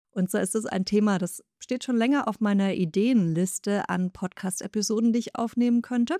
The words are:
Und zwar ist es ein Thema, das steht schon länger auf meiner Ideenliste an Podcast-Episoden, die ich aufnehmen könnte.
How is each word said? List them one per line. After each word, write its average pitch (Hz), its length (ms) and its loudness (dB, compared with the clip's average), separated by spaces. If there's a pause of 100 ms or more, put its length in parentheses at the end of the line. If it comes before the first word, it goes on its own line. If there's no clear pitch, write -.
(120)
Und 185 180 -2
zwar 208 120 0
ist 190 120 -2
es 220 140 -2
ein 190 180 -2
Thema, 208 320 2
das - 260 -6 (140)
steht - 260 -6
schon 247 140 -2
länger 254 300 2
auf 214 120 -6
meiner 196 360 2
Ideenliste 190 1120 0
an 180 220 -2
Podcast-Episoden, 208 1000 -2
die 226 80 2
ich - 160 -6
aufnehmen 240 460 2
könnte. 247 380 -2